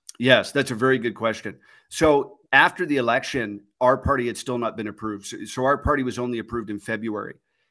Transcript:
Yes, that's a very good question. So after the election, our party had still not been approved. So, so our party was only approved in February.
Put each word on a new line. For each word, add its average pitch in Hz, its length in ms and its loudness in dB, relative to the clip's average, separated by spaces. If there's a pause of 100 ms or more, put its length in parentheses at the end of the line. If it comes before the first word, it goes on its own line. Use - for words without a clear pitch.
(180)
Yes, 120 340 4
that's 139 180 0
a 120 60 -4
very 131 220 2
good 113 160 -4
question. 110 440 -6 (300)
So 147 500 2 (140)
after 170 340 6
the 147 120 0
election, 117 640 -2 (200)
our 127 180 6
party 131 300 0
had 113 80 -6
still 123 220 -6
not 113 180 -4
been 107 100 -6
approved. 104 400 -8
So, - 180 -12
so 127 200 -4
our 139 120 4
party 139 280 0
was 117 140 -6
only 123 200 -4
approved 113 320 -8
in 104 80 -8
February. 107 560 -8 (360)